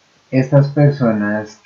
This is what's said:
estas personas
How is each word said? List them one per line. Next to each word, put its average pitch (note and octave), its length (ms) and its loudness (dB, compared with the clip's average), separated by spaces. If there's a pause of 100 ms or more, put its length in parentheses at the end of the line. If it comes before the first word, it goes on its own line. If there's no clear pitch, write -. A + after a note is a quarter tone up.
(320)
estas C3+ 380 2
personas G#2+ 960 -2